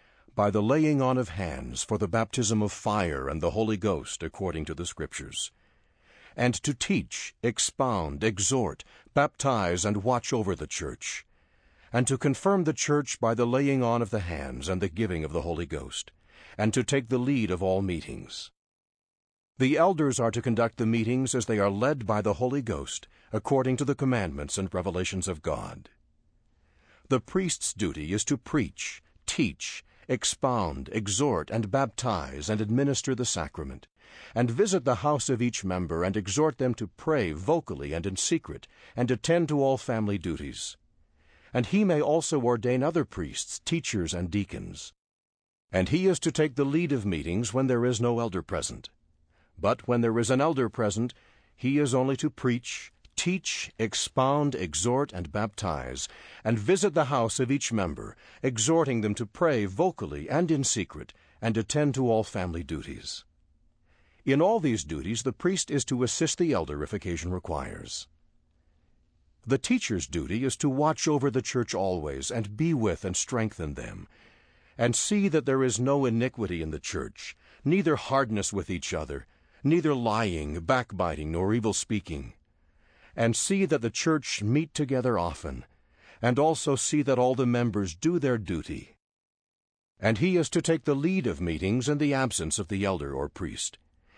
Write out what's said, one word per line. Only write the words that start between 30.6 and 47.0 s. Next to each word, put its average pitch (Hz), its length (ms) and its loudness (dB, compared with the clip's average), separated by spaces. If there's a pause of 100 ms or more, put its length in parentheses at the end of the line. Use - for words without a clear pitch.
exhort, 101 580 0
and 107 200 -2
baptize, 92 800 -2
and 107 120 0
administer 131 540 0
the 120 120 -2
sacrament, 76 600 -6 (480)
and 120 160 2
visit 180 340 2
the 123 120 2
house 147 320 0
of 123 140 2
each 120 220 -2
member, 90 400 -2
and 95 120 0
exhort 107 420 0
them 127 160 0
to 107 120 -6
pray 120 460 -2
vocally 82 600 -2
and 82 140 -4
in 92 100 -4
secret, - 500 -2 (300)
and 117 140 0
attend 165 380 2
to 147 140 2
all 135 140 4
family 107 420 -2
duties. 76 580 -6 (760)
And 123 140 0
he 208 180 4
may 165 160 4
also 151 400 2
ordain 123 420 2
other 156 220 2
priests, - 600 -8
teachers, 101 500 -2
and 90 160 -2
deacons. - 600 -6 (800)
And 92 200 2
he 180 160 4
is 185 140 6
to 156 120 0
take 151 220 2
the 143 100 2
lead 147 280 2
of 113 140 0